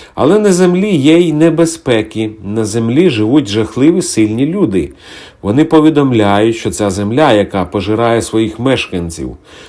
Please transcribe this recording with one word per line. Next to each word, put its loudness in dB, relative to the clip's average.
Але 2
на 2
землі 0
є 4
й 2
небезпеки, 0
на -4
землі 0
живуть 0
жахливі 0
сильні -2
люди. -2
Вони 2
повідомляють, 2
що -6
ця -2
земля, 0
яка 0
пожирає -2
своїх -4
мешканців. -4